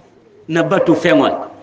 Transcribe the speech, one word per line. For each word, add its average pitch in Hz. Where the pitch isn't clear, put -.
Na 165
batu 170
fengol. 151